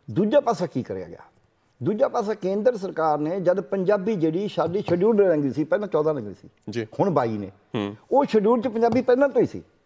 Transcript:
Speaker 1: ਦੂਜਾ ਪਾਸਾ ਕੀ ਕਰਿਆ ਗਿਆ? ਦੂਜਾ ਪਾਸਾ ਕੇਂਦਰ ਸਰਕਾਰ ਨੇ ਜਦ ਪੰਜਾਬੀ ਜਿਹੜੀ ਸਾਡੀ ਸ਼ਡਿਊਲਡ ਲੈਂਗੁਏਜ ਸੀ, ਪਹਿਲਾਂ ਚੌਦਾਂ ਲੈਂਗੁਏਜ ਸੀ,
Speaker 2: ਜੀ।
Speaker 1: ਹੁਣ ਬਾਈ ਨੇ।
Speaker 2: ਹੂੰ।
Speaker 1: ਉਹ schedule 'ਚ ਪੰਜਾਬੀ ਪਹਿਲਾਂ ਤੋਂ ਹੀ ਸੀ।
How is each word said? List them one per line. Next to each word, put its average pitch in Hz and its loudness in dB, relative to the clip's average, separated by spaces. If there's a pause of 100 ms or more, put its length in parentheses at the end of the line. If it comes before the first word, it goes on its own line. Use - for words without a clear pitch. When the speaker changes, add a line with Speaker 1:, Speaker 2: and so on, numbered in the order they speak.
(100)
Speaker 1:
ਦੂਜਾ 208 2
ਪਾਸਾ 180 0
ਕੀ 135 -4
ਕਰਿਆ 92 -10
ਗਿਆ? 85 -18 (640)
ਦੂਜਾ 214 0
ਪਾਸਾ 220 -2
ਕੇਂਦਰ 208 0
ਸਰਕਾਰ 160 -2
ਨੇ 165 -4
ਜਦ 180 2
ਪੰਜਾਬੀ 196 0
ਜਿਹੜੀ 170 0
ਸਾਡੀ 170 -2
ਸ਼ਡਿਊਲਡ 202 2
ਲੈਂਗੁਏਜ 151 2
ਸੀ, 151 0
ਪਹਿਲਾਂ 202 -2
ਚੌਦਾਂ 156 0
ਲੈਂਗੁਏਜ 104 -10
ਸੀ, - -20 (220)
Speaker 2:
ਜੀ। 107 -6 (140)
Speaker 1:
ਹੁਣ 190 2
ਬਾਈ 120 0
ਨੇ। 98 -8 (240)
Speaker 2:
ਹੂੰ। 104 -4 (140)
Speaker 1:
ਉਹ 269 4
schedule 220 2
'ਚ 262 -2
ਪੰਜਾਬੀ 226 0
ਪਹਿਲਾਂ 254 4
ਤੋਂ 220 2
ਹੀ 156 2
ਸੀ। 85 -8 (240)